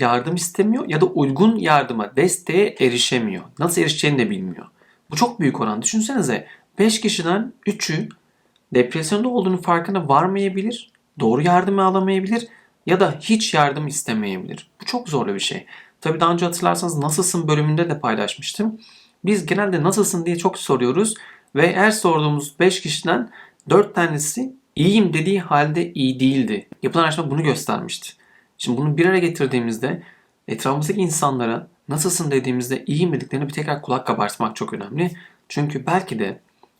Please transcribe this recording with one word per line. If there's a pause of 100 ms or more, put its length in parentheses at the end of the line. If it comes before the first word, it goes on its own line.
yardım
istemiyor
ya
da
uygun
yardıma,
desteğe
erişemiyor. (140)
Nasıl
erişeceğini
de
bilmiyor. (440)
Bu
çok
büyük
oran.
Düşünsenize (320)
beş
kişiden (140)
üçü (640)
depresyonda
olduğunu
farkına
varmayabilir, (280)
doğru
yardımı
alamayabilir (380)
ya
da
hiç
yardım
istemeyebilir. (100)
Bu
çok
zorlu
bir
şey. (340)
Tabii
daha
önce
hatırlarsanız
Nasılsın
bölümünde
de
paylaşmıştım. (440)
Biz
genelde
"Nasılsın?"
diye
çok
soruyoruz (400)
ve
her
sorduğumuz
beş
kişiden (400)
dört
tanesi (220)
"İyiyim."
dediği
halde
iyi
değildi. (140)
Yapılan
araştırma
bunu
göstermişti. (460)
Şimdi
bunu
bir
araya
getirdiğimizde (460)
etrafımızdaki
insanlara (200)
"Nasılsın?"
dediğimizde
"İyiyim."
dediklerine
bir
tekrar
kulak
kabartmak
çok
önemli. (380)
Çünkü
belki
de (400)